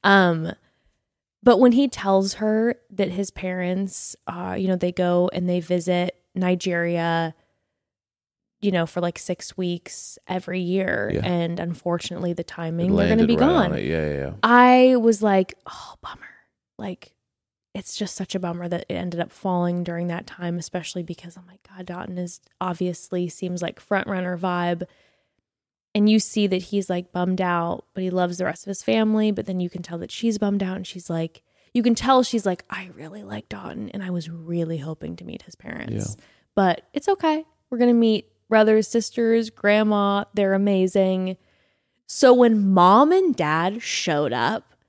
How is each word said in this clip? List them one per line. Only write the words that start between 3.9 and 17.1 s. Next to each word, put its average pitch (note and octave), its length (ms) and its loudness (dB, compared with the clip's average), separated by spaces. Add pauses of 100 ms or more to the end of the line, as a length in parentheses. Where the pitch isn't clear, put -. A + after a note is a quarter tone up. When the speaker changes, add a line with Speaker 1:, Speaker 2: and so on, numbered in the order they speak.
Speaker 1:
uh, F3+ 320 -8
you F#3+ 100 0
know, F#3 80 2
they F3 160 -2
go F3 400 2
and F3+ 160 -4
they F3+ 120 0
visit F3+ 540 -2 (200)
Nigeria, E3+ 1000 -2 (1300)
you G3+ 120 0
know, E3+ 140 2
for, - 140 -6
like, F3 180 -4
six - 380 -8
weeks - 680 -8
every F#3 340 -6
year. F3+ 540 -2
Speaker 2:
Yeah. - 100 0
Speaker 1:
And E3+ 360 -2
unfortunately, F3 720 -6
the E3 100 -6
timing, E3+ 480 -4
Speaker 2:
It G3+ 40 4
Speaker 1:
they're E3+ 120 2
gonna A3 140 4
Speaker 2:
landed A3+ 60 4
Speaker 1:
be A#3 80 4
Speaker 2:
right C4+ 140 4
on C#4 200 2
Speaker 1:
gone. D2+ 80 -2
Speaker 2:
it. G1+ 60 -6
Yeah, D#2 220 0
yeah, D2 100 -2
yeah. C#2 160 -4 (100)
Speaker 1:
I B3 540 8
was A3 260 4
like, G3 320 2 (120)
"Oh, - 360 -18
bummer." - 240 -16 (500)
Like, - 380 -12 (600)